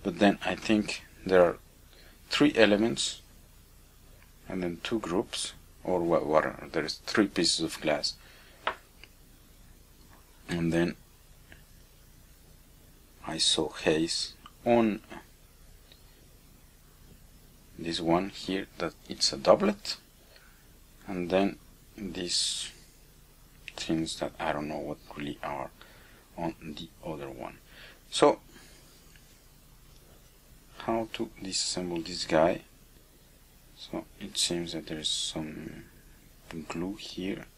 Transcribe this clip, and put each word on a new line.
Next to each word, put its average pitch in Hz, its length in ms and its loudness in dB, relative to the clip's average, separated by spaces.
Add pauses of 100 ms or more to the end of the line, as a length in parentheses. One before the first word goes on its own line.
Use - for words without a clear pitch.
but 95 160 -4
then 101 260 6
I 92 120 -2
think - 480 0 (200)
there 92 200 8
are 85 140 4 (720)
three - 260 4
elements 107 640 4 (1300)
and 92 140 -4
then 85 180 -4
two 110 180 -2
groups, 90 540 -4 (300)
or 90 180 0
what, 82 240 2
what 76 200 4
are, 69 260 -8
there 80 120 -2
is 78 120 -6
three - 320 2
pieces 85 340 2
of 78 180 -4
glass. 76 360 -2 (2250)
And 82 240 0
then 85 220 2 (2250)
I 156 120 -8
saw - 340 2
haze - 600 0 (320)
on 117 360 6 (2750)
this 85 240 -6
one 85 280 4
here, - 380 -6 (120)
that 170 140 -4 (140)
it's - 240 -2
a 139 60 -6
doublet, 196 600 4 (1120)
and 90 220 -6
then 95 280 2 (400)
these 90 720 -4 (1080)
things 80 440 -4
that - 200 -4
I 80 140 -2
don't 76 160 -4
know 76 100 -8
what 73 180 -8 (180)
really 71 280 -8
are 69 260 -8 (680)
on 82 240 -4
the 80 280 -12 (160)
other 71 240 -8
one. 64 280 -12 (520)
So - 300 4 (2500)
how 113 340 -2
to - 160 -8 (120)
disassemble 90 640 -4
this 87 200 -8
guy? 80 360 4 (1120)
So - 300 -12 (140)
it 202 180 -10
seems 87 340 -2
that 165 160 -8
there 78 120 -8
is 76 100 -4
some - 760 -8 (840)
glue 92 260 -6
here. - 520 -8 (100)